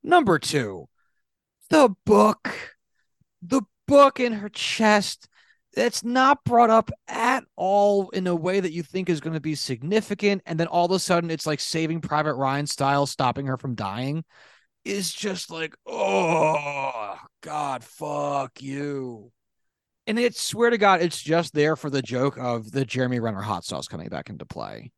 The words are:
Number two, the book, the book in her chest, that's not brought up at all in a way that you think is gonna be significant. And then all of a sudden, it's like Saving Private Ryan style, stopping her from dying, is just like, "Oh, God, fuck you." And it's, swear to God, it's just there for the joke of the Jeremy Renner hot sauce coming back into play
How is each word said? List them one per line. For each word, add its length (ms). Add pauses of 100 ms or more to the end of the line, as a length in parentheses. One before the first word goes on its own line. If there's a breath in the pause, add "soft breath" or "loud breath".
Number 360
two, 500 (800)
the 200 (160)
book, 720 (680)
the 200 (260)
book 320
in 140
her 140
chest, 800 (460 soft breath)
that's 300
not 400
brought 260
up 200 (180)
at 360 (120)
all 540
in 180
a 60
way 260
that 120
you 120
think 240
is 120
gonna 200
be 160
significant. 880
And 140
then 80
all 180
of 60
a 80
sudden, 300
it's 160
like 120
Saving 420
Private 340
Ryan 340
style, 380
stopping 400
her 100
from 180
dying, 500 (600 soft breath)
is 280
just 380
like, 240 (120)
"Oh, 1300 (240)
God, 420
fuck 800
you." 680 (720)
And 140
it's, 200
swear 300
to 80
God, 240
it's 180
just 320
there 220
for 160
the 100
joke 380
of 320
the 140
Jeremy 340
Renner 240
hot 220
sauce 240
coming 200
back 220
into 160
play 520